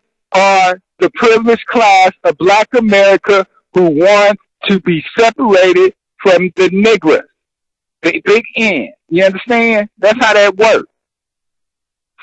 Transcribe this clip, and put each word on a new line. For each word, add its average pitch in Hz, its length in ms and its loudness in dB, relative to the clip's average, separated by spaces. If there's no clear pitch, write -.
are 190 500 0
the 180 120 0
privileged 233 560 0
class 196 440 2
of 165 140 -2
black 202 360 0
America 196 720 0
who 180 160 0
want 202 480 2
to 196 180 -2
be 165 220 -4
separated 190 760 0
from 180 340 0
the 185 160 0
Negroes. 190 500 0
The 165 240 -4
big 214 180 0
N. 185 380 -6
You 175 140 -2
understand? 220 760 -2
That's 220 260 -2
how 220 100 2
that 202 240 2
works. 208 340 0